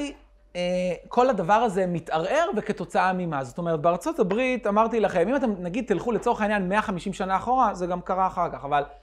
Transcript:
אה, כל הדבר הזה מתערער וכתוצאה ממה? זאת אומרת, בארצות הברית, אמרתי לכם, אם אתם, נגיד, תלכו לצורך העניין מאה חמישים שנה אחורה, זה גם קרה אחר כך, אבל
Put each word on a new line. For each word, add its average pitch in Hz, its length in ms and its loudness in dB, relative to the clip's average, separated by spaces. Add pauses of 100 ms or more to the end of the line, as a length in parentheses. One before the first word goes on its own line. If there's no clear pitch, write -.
(560)
אה, 180 380 0 (140)
כל 254 220 4
הדבר 196 240 2
הזה 196 320 2
מתערער 175 680 0
וכתוצאה 185 560 -2
ממה? 165 320 -4
זאת 123 140 -10
אומרת, 165 220 -2
בארצות 170 380 0
הברית, 240 480 0
אמרתי 220 340 2
לכם, 185 280 2
אם 269 80 2
אתם, 240 220 0
נגיד, 175 300 -4
תלכו 214 240 0
לצורך 220 280 0
העניין 208 280 0
מאה 208 140 2
חמישים 190 300 -4
שנה 190 240 -2
אחורה, 233 380 0
זה 180 120 -4
גם 180 140 -4
קרה 185 260 0
אחר 170 260 -2
כך, 127 120 -12
אבל 143 200 0 (180)